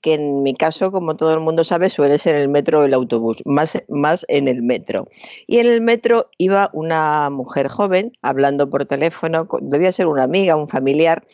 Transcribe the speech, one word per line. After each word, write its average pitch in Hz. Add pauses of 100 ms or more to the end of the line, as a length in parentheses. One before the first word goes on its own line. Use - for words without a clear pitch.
que 156
en 143
mi 135
caso, 165
como 170
todo 160
el 160
mundo 160
sabe, 170
suele 143
ser 156
en 147
el 139
metro 147
o 147
el 135
autobús, 113
más, 143 (100)
más 147
en 139
el 123
metro. 113 (400)
Y 233
en 240
el 233
metro 233
iba 196
una 156
mujer 139
joven 196 (100)
hablando 139
por 143
teléfono, 160
co-, -
debía 156
ser 180
una 139
amiga, 170
un 151
familiar, 147